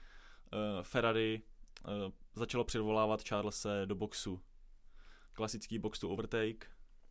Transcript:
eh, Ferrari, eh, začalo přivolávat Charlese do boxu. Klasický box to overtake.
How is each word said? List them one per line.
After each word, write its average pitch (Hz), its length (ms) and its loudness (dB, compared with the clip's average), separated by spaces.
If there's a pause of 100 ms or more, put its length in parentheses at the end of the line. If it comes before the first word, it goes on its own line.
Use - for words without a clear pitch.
(540)
eh, 104 300 0
Ferrari, 113 580 4 (460)
eh, 101 240 -2 (240)
začalo 117 280 2
přivolávat 110 640 4
Charlese 104 580 0
do 98 100 0
boxu. 98 460 -2 (920)
Klasický 110 460 -2
box 104 200 -2
to - 100 0
overtake. 110 600 0 (400)